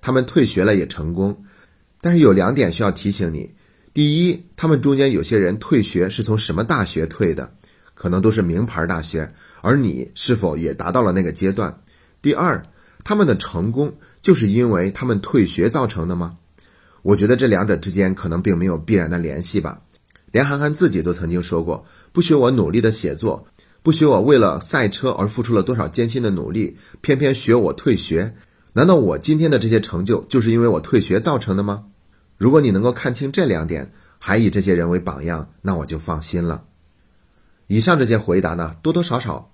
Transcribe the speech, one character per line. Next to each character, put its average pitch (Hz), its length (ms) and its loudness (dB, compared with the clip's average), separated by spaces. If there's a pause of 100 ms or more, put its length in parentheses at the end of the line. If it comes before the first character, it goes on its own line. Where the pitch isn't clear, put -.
他 127 100 -4
们 131 140 2
退 139 180 2
学 95 200 0
了 107 120 2
也 82 100 0
成 80 280 -8
功。 98 300 -4 (580)
但 170 100 2
是 170 80 4
有 131 120 8
两 95 220 2
点 120 160 2
需 98 120 -4
要 101 80 0
提 101 200 -4
醒 95 220 -4
你。 76 220 -12 (400)
第 151 320 2
一， - 180 -2 (100)
他 160 140 -2
们 143 140 2
中 139 120 2
间 135 180 2
有 82 100 0
些 110 160 0
人 95 200 2
退 113 240 2
学 92 280 0
是 113 120 -4
从 107 160 0
什 85 160 -4
么 92 80 -2
大 120 220 0
学 80 220 -4
退 85 280 -2
的， 62 200 -10 (400)
可 - 160 -6
能 92 100 0
都 110 100 4
是 107 120 0
名 87 240 0
牌 82 200 -4
大 85 140 -4
学， 78 320 -6 (300)
而 131 160 2
你 80 360 -2
是 - 220 0
否 85 220 -2
也 80 160 -4
达 87 180 -6
到 127 80 2
了 101 120 2
那 92 100 2
个 82 100 -2
阶 95 180 -2
段？ 98 300 -6 (400)
第 147 140 0
二， 151 280 0 (400)
他 - 120 -4
们 208 120 4
的 123 120 4
成 95 340 -4
功 143 220 -4 (260)
就 190 140 4
是 113 140 2
因 117 240 2
为 92 180 0
他 123 160 -8
们 113 160 0
退 104 240 2
学 87 240 0
造 135 160 0
成 87 200 -6
的 90 80 -4
吗？ 85 220 -8 (640)
我 101 160 2
觉 95 100 2
得 120 100 4
这 131 100 2
两 101 200 2
者 104 100 0
之 92 140 -6
间 95 240 0
可 95 140 -8
能 82 140 -2
并 87 160 0
没 90 80 -2
有 87 100 -2
必 80 180 -6
然 87 140 2
的 85 80 -4
联 82 260 -6
系 - 160 -2
吧。 78 220 -6 (520)
连 127 120 2
韩 143 140 -2
寒 147 160 -2
自 175 160 2
己 92 120 -2
都 85 120 -2
曾 82 160 -6
经 87 120 -2
说 85 220 -4
过 82 220 -8 (260)
，“不 - 80 2
许 160 140 4
我 131 160 4
努 104 200 2
力 107 100 0
的 110 120 2
写 85 220 -4
作， 85 320 -4 (360)
不 160 100 4
许 156 120 4
我 123 160 4
为 135 160 6
了 92 240 2
赛 127 280 0
车 127 240 -2
而 90 140 -2
付 110 160 -4
出 117 120 -2
了 98 80 4
多 127 120 -4
少 107 120 -2
艰 117 240 -2
辛 127 100 -4
的 113 120 -2
努 85 180 -6
力， 107 260 -4 (240)
偏 139 160 0
偏 135 160 0
许 117 220 2
我 101 180 2
退 120 240 0
学。 95 380 -2 (400)
难 135 120 4
道 185 100 6
我 98 200 2
今 151 220 0
天 160 120 2
的 135 80 4
这 110 100 0
些 110 120 4
成 90 240 -4
就 101 200 -2
就 131 160 2
是 113 100 2
因 117 100 2
为 120 60 4
我 90 140 2
退 107 200 2
学 92 180 0
造 131 200 0
成 101 180 -2
的 101 60 0
吗？” 101 220 -6 (520)
如 110 140 2
果 156 100 6
你 131 100 4
能 98 120 2
够 120 100 2
看 120 220 -4
清 139 180 -6
这 185 140 0
两 82 200 -2
点， 78 260 -8 (260)
还 98 180 -2
以 110 140 2
这 95 100 0
些 92 140 0
人 85 160 0
为 90 80 0
榜 76 260 -8
样， 80 240 -6 (140)
那 95 140 -4
我 73 100 -6
就 80 120 -8
放 78 220 -6
心 85 240 -4
了。 82 200 -6 (1040)
以 107 120 2
上 170 180 4
这 131 60 0
些 110 140 2
回 92 220 0
答 85 120 -4
呢， 80 300 -8
多 160 100 0
多 175 100 -2
少 165 160 -4
少 85 360 -10